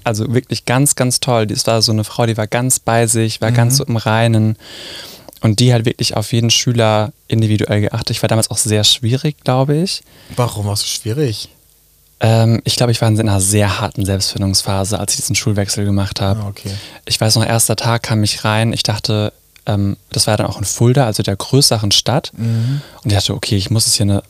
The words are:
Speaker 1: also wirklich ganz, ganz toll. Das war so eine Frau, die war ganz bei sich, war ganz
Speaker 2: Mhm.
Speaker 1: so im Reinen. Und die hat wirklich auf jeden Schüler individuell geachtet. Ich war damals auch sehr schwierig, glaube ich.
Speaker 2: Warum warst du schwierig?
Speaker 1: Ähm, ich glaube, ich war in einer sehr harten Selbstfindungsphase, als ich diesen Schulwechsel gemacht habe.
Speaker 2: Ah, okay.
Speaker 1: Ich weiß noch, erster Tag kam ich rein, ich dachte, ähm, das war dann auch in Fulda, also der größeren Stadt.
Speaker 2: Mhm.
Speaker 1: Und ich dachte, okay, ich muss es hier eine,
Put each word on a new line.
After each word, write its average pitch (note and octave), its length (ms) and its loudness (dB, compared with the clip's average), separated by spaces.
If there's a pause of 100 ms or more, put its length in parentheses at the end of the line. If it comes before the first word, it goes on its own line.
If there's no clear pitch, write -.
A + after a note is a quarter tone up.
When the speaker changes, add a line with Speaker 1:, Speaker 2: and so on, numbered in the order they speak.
Speaker 1:
also A2+ 320 -2
wirklich - 320 -2
ganz, C3 300 2
ganz B2+ 240 0
toll. A2+ 260 2
Das G#2+ 220 -4
war A2+ 140 2
so A2+ 100 2
eine G#2+ 100 2
Frau, A#2+ 240 -2
die A2+ 100 0
war G#2+ 120 -2
ganz B2 320 0
bei A#2 260 2
sich, A2+ 340 0
war A2+ 120 2
ganz A#2 220 4
Speaker 2:
Mhm. - 40 4
Speaker 1:
so C#3 60 0
im A#2 140 -2
Reinen. A2 580 2 (840)
Und G#2+ 180 4
die B2 120 6
hat A2+ 120 2
wirklich - 320 -2
auf G#2+ 160 -4
jeden A#2 180 2
Schüler A2 600 2 (160)
individuell G#2+ 540 2
geachtet. A#2 280 -4
Ich - 120 -4
war - 60 2
damals A2+ 220 0
auch G#2+ 80 -4
sehr G#2+ 240 0
schwierig, B2+ 640 0
glaube C3+ 320 2
ich. F3 260 -4 (320)
Speaker 2:
Warum A2+ 320 -2
warst G2 160 -2
du - 60 -10
schwierig? A#2 640 -4 (720)
Speaker 1:
Ähm, A2+ 420 4
ich - 120 -2
glaube, A#2+ 160 2
ich - 80 -2
war A#2 80 2
in G#2+ 100 2
einer G2+ 220 2
sehr G2+ 400 0
harten G2+ 240 -4
Selbstfindungsphase, G2 960 -2
als G2+ 120 -4
ich - 80 -4
diesen - 160 -4
Schulwechsel G2+ 500 -2
gemacht G2 340 0
habe. G2+ 220 0
Speaker 2:
Ah, G2+ 60 -6
okay. G2+ 220 -12 (360)
Speaker 1:
Ich - 120 -2
weiß A2 180 2
noch, A2 100 2
erster A2+ 300 0
Tag A#2 260 -2
kam G#2+ 200 0
ich - 220 -2
rein, A2 300 0
ich - 80 -2
dachte, G#2+ 500 -2 (320)
ähm, G2+ 320 0 (160)
das - 140 -2
war G#2+ 100 2
dann G#2+ 100 0
auch - 120 -6
in G#2 60 -6
Fulda, B2 420 2
also G#2+ 160 -2
der G2 140 -2
größeren A2 560 2
Stadt. - 440 0
Speaker 2:
Mhm. A2+ 460 -2 (200)
Speaker 1:
Und - 80 -2
ich G2+ 60 4
dachte, - 160 0
okay, G2+ 240 -2
ich G2 140 -2
muss G#2+ 160 2
es - 80 0
hier G#2 100 0
eine, G2+ 260 2